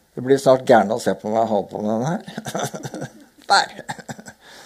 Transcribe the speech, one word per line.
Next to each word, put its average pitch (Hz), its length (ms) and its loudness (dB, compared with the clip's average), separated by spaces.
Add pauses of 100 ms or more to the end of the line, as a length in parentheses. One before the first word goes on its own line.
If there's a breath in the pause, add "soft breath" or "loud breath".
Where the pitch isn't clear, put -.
(160)
Det 131 80 -8
blir 135 180 4
snart 131 260 4
gærne 113 300 6
å - 20 -8
se 98 160 -2
på 107 160 -8
meg 113 140 2
og 110 80 -2
holde 95 180 -2
på 101 140 -8
med 107 80 -2
den 117 160 -2
her. 185 120 -6 (640)
<laughs> - 680 -14
Der. - 840 -4 (320 soft breath)